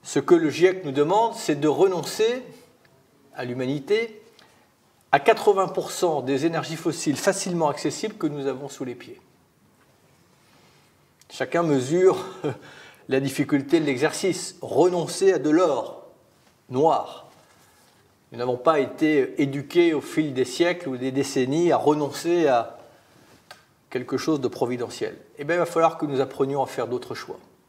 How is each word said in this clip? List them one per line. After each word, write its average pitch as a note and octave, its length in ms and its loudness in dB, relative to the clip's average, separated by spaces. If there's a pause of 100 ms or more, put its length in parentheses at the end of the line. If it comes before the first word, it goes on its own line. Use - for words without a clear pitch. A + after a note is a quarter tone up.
ce - 180 -2
que E3+ 160 6
le D#3+ 140 2
giec F#3 340 2
nous C#3+ 80 -6
demande, G3 420 2
c'est D3+ 240 -4
de C#3+ 80 0
renoncer F#3+ 760 0 (880)
à C3 100 -10
l'humanité C#3 760 -4 (880)
à C#3+ 80 6
quatre-vingts G3 500 4
pour - 220 -4
cent D#3 320 0
des C3+ 240 0
énergies D#3+ 300 -4
fossiles D3+ 400 -2
facilement F3 520 0
accessibles D3+ 460 -4
que E3 140 -4
nous D3 180 -6
avons C3+ 220 -6
sous - 160 -10
les B2 100 -10
pieds. - 260 -20 (2000)
Chacun E3+ 340 -2
mesure D#3 600 2 (420)
<laughs> - 420 -20
la C3+ 100 2
difficulté C#3 600 0
de D#3 40 -2
l'exercice. D3 760 -2
Renoncer E3+ 680 2
à E3+ 80 2
de D3+ 100 2
l'or D3+ 560 2 (640)
noir. C3 560 0 (1040)
Nous A#2 80 -14
n'avons B2 180 -2
pas D#3 220 2
été C#3+ 640 0
éduqués D3 500 2
au C#3+ 80 0
fil D3+ 340 -4
des B2+ 100 0
siècles F3 440 -2
ou C3 80 -6
des B2+ 140 -4
décennies C#3 640 0
à C3 40 4
renoncer D3+ 680 0
à A#2+ 320 0 (1120)
quelque B2+ 260 -6
chose D3 240 0
de B2+ 60 -2
providentiel. A#2+ 680 -4 (220)
Eh C#3+ 60 -10
bien, E3 120 -2
il - 20 0
va E3+ 80 2
falloir E3 320 2
que D3+ 80 -2
nous C3+ 140 0
apprenions C3+ 420 0
à B2+ 40 0
faire B2+ 200 -6
d'autres A#2+ 300 -6
choix. - 240 -14 (280)